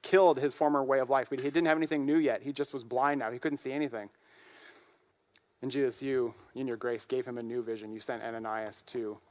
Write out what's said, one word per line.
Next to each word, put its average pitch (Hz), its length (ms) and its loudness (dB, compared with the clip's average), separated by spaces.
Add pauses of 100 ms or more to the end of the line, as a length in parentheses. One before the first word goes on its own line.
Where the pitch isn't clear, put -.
killed 180 360 8
his 135 140 2
former 147 320 2
way 135 140 4
of 127 100 0
life, 135 220 2
but 135 100 -4
he 135 60 -2
didn't 160 200 2
have 156 120 4
anything 151 260 0
new 147 140 4
yet. 123 240 2
He 139 100 -6
just 139 220 -4
was 123 100 -8
blind 131 360 2
now. 113 100 -2
He 123 80 -8
couldn't 143 180 -2
see - 160 -6
anything. 120 380 -4 (1500)
And 131 80 -4
Jesus, 131 320 0
you, 127 320 -2 (200)
in 131 120 -4
your 117 100 -4
grace, 120 300 -4
gave 127 180 -2
him 120 140 -8
a 117 40 -8
new 117 200 -4
vision. 110 280 -6
You 110 100 -10
sent 117 220 -6
Ananias 110 640 -6
to 107 280 -6 (140)